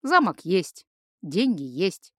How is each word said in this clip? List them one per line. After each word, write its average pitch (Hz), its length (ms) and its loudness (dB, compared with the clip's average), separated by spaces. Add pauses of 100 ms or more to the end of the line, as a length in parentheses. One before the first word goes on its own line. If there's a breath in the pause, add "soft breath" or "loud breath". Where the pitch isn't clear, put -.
Замок 277 440 2
есть, 180 400 -2 (360)
деньги 185 420 0
есть. 143 560 -6